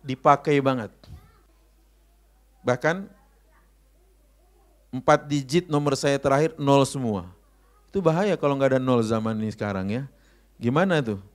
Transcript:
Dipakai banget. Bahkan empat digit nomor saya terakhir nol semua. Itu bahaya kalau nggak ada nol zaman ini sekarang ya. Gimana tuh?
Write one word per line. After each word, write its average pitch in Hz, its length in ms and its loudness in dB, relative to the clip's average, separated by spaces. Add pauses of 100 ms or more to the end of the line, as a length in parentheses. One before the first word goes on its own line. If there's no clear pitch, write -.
Dipakai 143 580 2
banget. 127 300 -2 (1700)
Bahkan 156 480 -2 (1800)
empat 147 320 2
digit 147 480 -2
nomor 147 240 0
saya 139 240 0
terakhir 147 400 2
nol 139 240 4
semua. 107 480 -6 (560)
Itu 196 160 -6
bahaya 170 320 2
kalau 143 180 0
nggak 135 220 2
ada 131 40 2
nol 127 200 2
zaman 110 400 -2
ini 110 100 -4
sekarang 98 380 -6
ya. 123 160 -4 (520)
Gimana 151 480 0
tuh? 104 160 -6 (140)